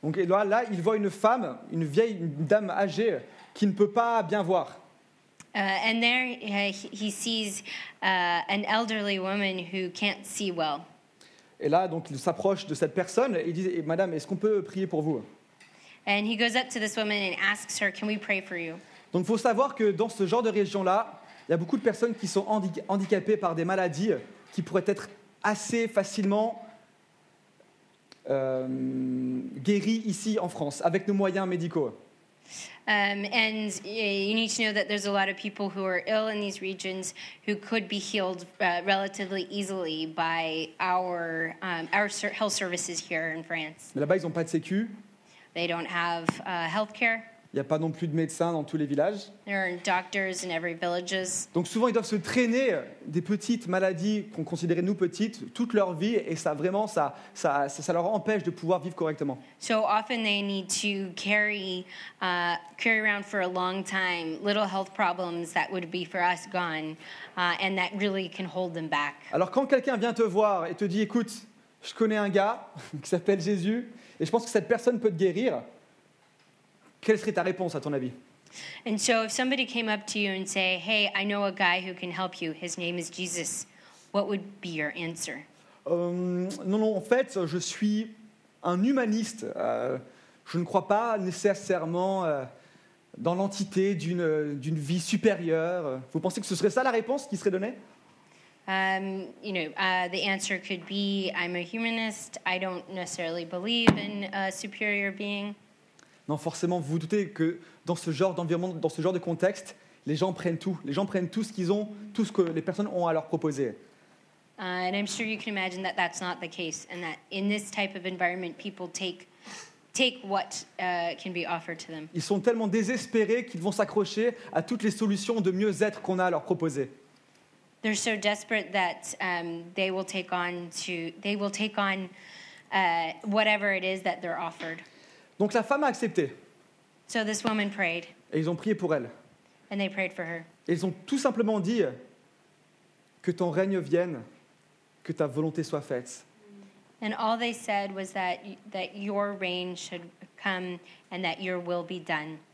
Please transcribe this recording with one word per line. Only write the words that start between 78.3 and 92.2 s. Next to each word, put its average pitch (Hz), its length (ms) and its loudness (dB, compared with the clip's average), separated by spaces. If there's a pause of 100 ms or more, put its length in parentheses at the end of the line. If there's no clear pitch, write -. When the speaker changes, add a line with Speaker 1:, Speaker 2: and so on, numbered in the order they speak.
Speaker 2:
And 214 120 0
so 226 260 4
if 220 60 -4
somebody 254 360 2
came 226 220 -2
up 214 180 0
to - 120 -4
you 202 140 2
and 190 140 -2
say, 185 320 2
"Hey, 208 360 2
I 196 100 0
know 202 200 0
a 196 80 0
guy 185 280 4
who 185 140 -6
can 180 160 -8
help 180 300 -4
you. 160 120 -4
His 170 260 -8
name 175 200 -2
is 165 120 -6
Jesus," 175 560 -6 (460)
what 202 140 2
would 196 160 -2 (200)
be 180 60 -8
your 151 280 -2
answer? 165 480 -6 (420)
Speaker 1:
Euh, 180 600 0 (160)
non, 190 140 2
non, 220 180 2
en 185 40 0
fait, 262 440 2
je 160 140 -2
suis 208 520 0 (520)
un 180 200 2
humaniste. 233 640 2 (120)
Euh, 120 420 0 (480)
je - 120 -2
ne 175 60 2
crois 180 240 2
pas 220 300 2
nécessairement, 185 1080 2